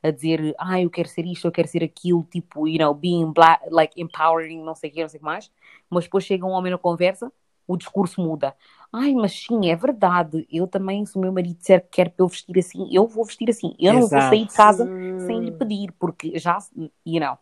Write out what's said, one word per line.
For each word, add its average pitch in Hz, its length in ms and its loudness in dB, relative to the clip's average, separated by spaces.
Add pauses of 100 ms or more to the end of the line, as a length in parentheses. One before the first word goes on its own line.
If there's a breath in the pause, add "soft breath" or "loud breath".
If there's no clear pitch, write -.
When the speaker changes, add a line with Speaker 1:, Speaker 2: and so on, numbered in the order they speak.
Speaker 1:
a 160 80 0
dizer, 156 480 -2
"Ah, 185 220 -2
eu 175 100 0
quero 170 180 -4
ser 170 180 -8
isto, 180 200 -8
eu 165 60 0
quero 160 160 0
ser 165 160 -2
aquilo", 170 460 0
tipo, 156 360 -6
you 160 120 0
know, 151 160 4
being 165 380 -2
bla-, 165 280 8 (100)
like, 165 300 2
empowering, 160 640 -2
não 160 120 -10
sei 156 160 -12
o - 20 -20
quê, 160 100 -8
não 156 60 -6
sei 151 100 -20
o - 20 -20
que 147 60 -20
mais. 180 240 -10 (380 soft breath)
Mas 175 160 -2
depois 190 200 -2
chega 185 220 -4
um 190 40 -4
homem 185 220 -2
na 175 60 -4
conversa, 180 540 -2 (360)
o 180 80 -2
discurso 190 440 -4
muda. 151 360 -4 (360 soft breath)
"Ai, 269 220 0
mas 214 180 0
sim, 208 380 -2
é 170 60 0
verdade, 175 760 0
eu 170 160 -2
também, 196 400 -4
se - 100 -12
o 190 40 -2
meu 185 120 -2
marido 175 240 -4
disser 185 260 4
que - 80 -20
quer 175 200 0
para - 140 0
eu 180 40 0
vestir 180 300 -4
assim, 185 340 -6
eu 202 140 4
vou 220 180 -6
vestir 220 240 -6
assim. 220 300 -4
Eu 190 140 4
não 247 80 6
vou 226 80 4
Speaker 2:
Exato. 135 200 4
Speaker 1:
sair 214 180 4
de - 60 -14
casa 214 320 8
Speaker 3:
Hum. 185 420 -8
Speaker 1:
sem 226 180 -4
lhe - 80 -8
pedir, 202 400 -6
porque 165 460 -8
já, 170 200 -2 (480)
you 165 140 -2
know 135 220 -4